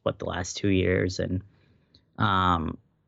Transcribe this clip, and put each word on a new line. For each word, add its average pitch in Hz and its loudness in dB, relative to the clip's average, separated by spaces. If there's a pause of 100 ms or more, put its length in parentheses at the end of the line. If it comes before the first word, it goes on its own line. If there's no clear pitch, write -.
what, - -2
the 90 -8
last 87 -6
two 101 0
years? 92 2
And, 92 -4 (760)
um, 92 2 (300)